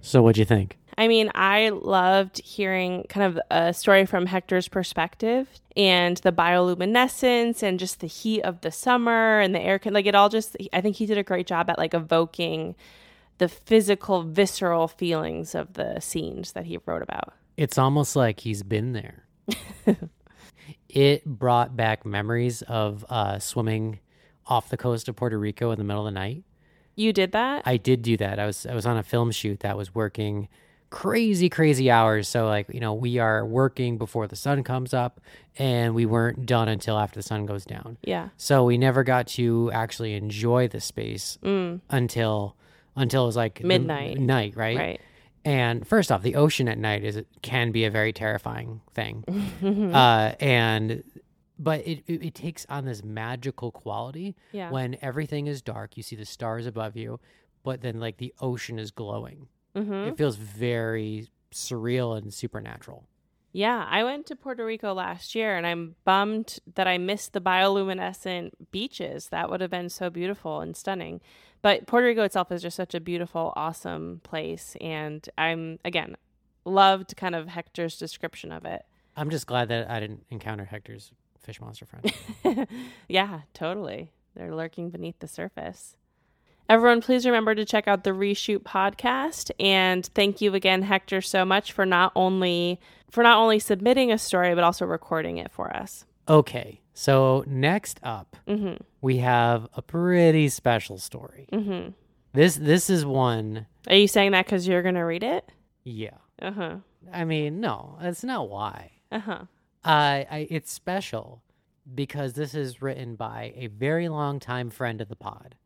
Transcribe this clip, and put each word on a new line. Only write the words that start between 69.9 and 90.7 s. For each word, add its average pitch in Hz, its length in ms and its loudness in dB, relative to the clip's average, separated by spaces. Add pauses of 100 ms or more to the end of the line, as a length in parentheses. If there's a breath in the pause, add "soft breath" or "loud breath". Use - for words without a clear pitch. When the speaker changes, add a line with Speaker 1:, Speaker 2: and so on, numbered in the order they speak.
Speaker 2:
beautiful 175 500 -8
and 165 160 -10
stunning. 175 440 -8 (420 soft breath)
But - 240 2
Puerto 247 200 4
Rico 226 160 2
itself 190 300 -2
is 175 100 -8
just 175 140 -10
such - 180 -10
a 175 60 -4
beautiful, 170 560 -6
awesome 165 680 -8
place. 165 580 -10
And 156 560 -10
I'm, 165 480 -4
again, 175 320 -6 (480)
loved 190 520 4
kind 180 180 -6
of 165 140 -6
Hector's 170 500 -8
description - 540 -12
of 80 120 -14
it. - 200 -10 (320)
Speaker 1:
I'm 151 120 -4
just 156 180 -6
glad 120 220 -2
that 117 220 -4
I 117 100 -4
didn't 107 300 -10
encounter 107 340 -10
Hector's 107 460 -18 (300)
fish - 200 -20
monster 113 260 -18
friend. - 800 -4 (160)
Speaker 2:
<laughs> - 240 -20
Yeah, 185 320 -2 (140)
totally. 160 580 -8 (220)
They're 170 200 -12
lurking 165 360 -10
beneath 170 280 -12
the 160 100 -14
surface. - 680 -14 (720)
Everyone, 233 340 6
please 254 240 2
remember 226 280 2
to 208 100 -2
check 214 240 0
out 196 160 2
the 196 60 2
Reshoot 202 500 0
podcast. 247 1000 -2
And 185 480 2
thank 202 340 0
you 202 140 2
again, 190 280 2